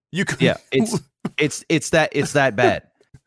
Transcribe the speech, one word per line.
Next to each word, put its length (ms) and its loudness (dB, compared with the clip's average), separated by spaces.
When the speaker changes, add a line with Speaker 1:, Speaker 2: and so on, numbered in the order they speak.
Speaker 1:
You 100 -2
could 180 -4
Speaker 2:
Yeah, 220 2
Speaker 1:
<laughs> 80 -12
Speaker 2:
it's, 300 0
it's, 300 -2
it's 220 -2
that, 240 2
it's 180 -2
that 240 2
bad. 280 0